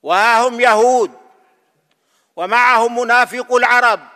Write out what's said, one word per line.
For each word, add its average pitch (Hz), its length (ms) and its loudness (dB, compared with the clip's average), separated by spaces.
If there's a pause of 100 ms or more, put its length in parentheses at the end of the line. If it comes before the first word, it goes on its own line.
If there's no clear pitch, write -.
وها 226 460 0
هم 240 120 -8
يهود 240 520 2 (1200)
ومعهم 233 640 0
منافق 247 560 -2
العرب 240 460 2 (160)